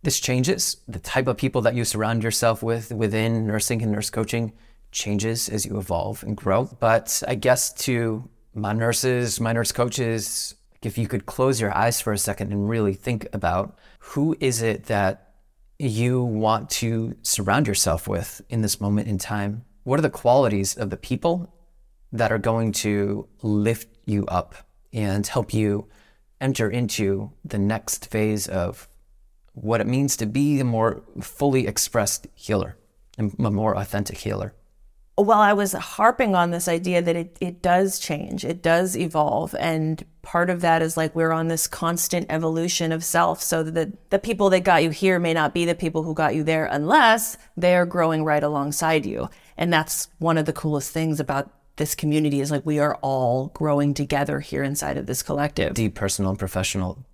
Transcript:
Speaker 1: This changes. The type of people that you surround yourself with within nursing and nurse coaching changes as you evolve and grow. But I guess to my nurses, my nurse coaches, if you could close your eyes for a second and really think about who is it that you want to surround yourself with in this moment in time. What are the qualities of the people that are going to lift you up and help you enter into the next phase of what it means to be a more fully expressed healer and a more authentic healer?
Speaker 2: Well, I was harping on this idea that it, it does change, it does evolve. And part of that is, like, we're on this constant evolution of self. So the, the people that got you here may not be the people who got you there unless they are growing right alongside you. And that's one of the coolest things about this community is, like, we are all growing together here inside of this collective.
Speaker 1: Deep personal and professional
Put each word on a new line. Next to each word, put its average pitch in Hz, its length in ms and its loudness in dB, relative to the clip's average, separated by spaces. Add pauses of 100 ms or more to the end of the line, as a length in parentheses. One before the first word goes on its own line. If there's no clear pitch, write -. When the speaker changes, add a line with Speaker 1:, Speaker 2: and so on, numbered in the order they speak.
Speaker 1:
This 139 160 0
changes. 127 580 0 (100)
The 95 120 -8
type 131 280 0
of 127 100 0
people 135 240 0
that 113 120 2
you 120 120 0
surround 110 360 0
yourself 113 400 2
with 113 300 -2
within 110 560 0
nursing 107 340 0
and 110 120 0
nurse 107 160 -4
coaching 113 420 -2 (400)
changes 107 580 -2
as 107 160 -4
you 104 140 -4
evolve 95 420 -4
and 104 160 -6
grow. 95 280 0 (140)
But 113 480 2
I 127 80 -2
guess 123 380 2
to 117 560 -2 (240)
my 104 200 -2
nurses, 120 640 0
my 113 140 0
nurse 117 180 0
coaches, 113 840 -2 (300)
if 113 140 -4
you 113 100 -2
could 98 180 -4
close 131 360 0
your 104 140 0
eyes 113 260 2
for 107 120 -2
a 104 40 0
second 101 340 -2
and 101 180 0
really 107 240 2
think 110 400 -4
about 95 460 -2 (200)
who 151 400 0
is 120 220 0
it 113 260 0
that 101 440 -2 (480)
you 123 420 0
want 110 480 0
to 113 540 -2
surround 107 440 0
yourself 92 400 0
with 95 420 -6
in 113 120 -2
this 104 180 0
moment 104 280 0
in 104 100 -2
time. 104 460 -4 (220)
What 135 140 2
are 156 40 0
the 151 60 2
qualities 117 680 2
of 101 140 -4
the 98 60 -6
people 170 560 -2 (580)
that 113 200 2
are 113 60 2
going 113 360 2
to 101 540 -2 (140)
lift 104 480 0 (160)
you 104 220 0
up - 280 -2 (380)
and 104 320 -2
help - 280 -4
you 104 340 0 (520)
enter 131 300 0
into 101 600 -2 (120)
the - 140 -6
next 104 520 -2
phase 107 380 0
of 90 400 -4 (680)
what 110 280 0
it - 60 0
means 131 300 0
to 117 80 -2
be 139 340 2
a 135 40 0
more 113 400 0 (160)
fully 131 480 0
expressed - 680 -2
healer - 420 -4 (400)
and 107 220 -2
a 110 120 2
more 104 240 0
authentic 98 440 -4
healer? 101 340 -6 (600)
Speaker 2:
Well, 208 240 4
I 208 140 6
was 202 200 0
harping 214 600 2
on 175 160 4
this 170 180 -2
idea 175 320 2
that 170 160 0
it, 170 240 -8
it 175 220 -6
does 190 380 4
change, - 440 -6
it 170 200 -6
does 180 340 2
evolve. 156 600 0
And 160 440 0 (200)
part 175 260 0
of 175 120 -2
that 165 200 4
is, 165 160 -2
like, 160 160 -2
we're 165 180 2
on 160 180 0
this 165 180 -2
constant 170 600 -2
evolution 165 600 0
of 160 120 -4
self. 170 400 2
So 165 180 0
the, 160 320 -2 (160)
the 196 80 2
people 202 320 2
that 185 120 4
got 175 200 6
you 165 80 2
here 185 300 2
may 170 120 0
not 156 220 2
be 175 120 0
the 170 100 2
people 165 260 -2
who 160 140 -4
got 151 180 2
you 151 100 0
there 156 220 2
unless 220 720 4 (180)
they 175 200 4
are 180 100 4
growing 165 400 0
right 151 160 2
alongside 151 640 0
you. 57 240 -6 (260)
And 175 160 0
that's - 360 0 (100)
one 160 220 2
of 156 80 0
the 156 60 -2
coolest 151 380 -2
things 160 280 0
about 139 320 -2 (240)
this 151 180 -2
community 151 480 0
is, 139 80 -2
like, 147 160 -2
we 151 140 0
are 147 240 2
all 131 460 0
growing 143 440 2
together 143 460 -2
here 139 240 -4
inside 143 340 -4
of 131 80 -6
this - 160 -4
collective. 143 540 -2
Speaker 1:
Deep 110 180 0
personal 98 380 -2
and 95 80 -4
professional 92 760 -4